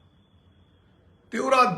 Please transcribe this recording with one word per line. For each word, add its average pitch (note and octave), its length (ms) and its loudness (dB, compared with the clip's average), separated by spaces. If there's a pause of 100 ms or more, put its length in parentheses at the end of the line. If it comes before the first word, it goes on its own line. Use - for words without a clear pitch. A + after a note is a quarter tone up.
(1300)
ਤੇ A3 60 -8
ਉਹਦਾ C4 260 2 (140)